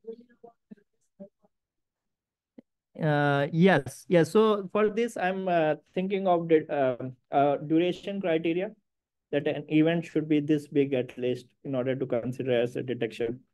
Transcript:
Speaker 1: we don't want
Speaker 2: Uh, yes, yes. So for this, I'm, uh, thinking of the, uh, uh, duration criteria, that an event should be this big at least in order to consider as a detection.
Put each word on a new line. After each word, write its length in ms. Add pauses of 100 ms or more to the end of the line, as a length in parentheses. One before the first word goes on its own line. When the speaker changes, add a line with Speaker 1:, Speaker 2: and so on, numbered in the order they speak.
Speaker 1:
we 100
don't 280
want 880 (1700)
Speaker 2:
Uh, 500
yes, 560
yes. 240
So 400
for 180
this, 280
I'm, 300
uh, 280 (200)
thinking 320
of 200
the, 120 (120)
uh, 640
uh, 220
duration 640
criteria, 500 (600)
that 160
an 200
event 380
should 240
be 100
this 280
big 260
at 240
least 300 (160)
in 100
order 220
to 100
consider 560
as 140
a 80
detection. 560 (140)